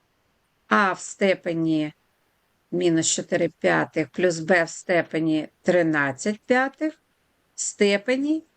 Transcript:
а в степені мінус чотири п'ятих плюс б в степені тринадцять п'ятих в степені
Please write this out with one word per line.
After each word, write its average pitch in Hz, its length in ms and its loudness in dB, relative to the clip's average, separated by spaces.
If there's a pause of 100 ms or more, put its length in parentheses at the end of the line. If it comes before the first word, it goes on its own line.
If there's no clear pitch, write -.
(680)
а 202 260 2
в - 60 -10
степені 165 960 -2 (760)
мінус 165 360 2
чотири 170 420 -2 (100)
п'ятих 160 500 0
плюс 175 300 0
б 170 240 2
в 160 60 -4
степені 160 800 -2 (140)
тринадцять 160 840 0
п'ятих 269 480 -2 (640)
в - 60 -10
степені 262 840 0 (140)